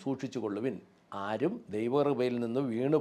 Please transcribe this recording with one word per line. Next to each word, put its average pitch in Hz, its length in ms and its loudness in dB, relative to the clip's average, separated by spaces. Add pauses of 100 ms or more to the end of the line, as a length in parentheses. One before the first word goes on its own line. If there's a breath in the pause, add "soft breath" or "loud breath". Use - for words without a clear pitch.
സൂക്ഷിച്ചുകൊള്ളുവിൻ." 117 720 -2 (500)
ആരും 110 280 0 (220)
ദൈവകൃപയിൽ 123 680 2
നിന്ന് 120 180 0 (100)
വീണു 135 300 2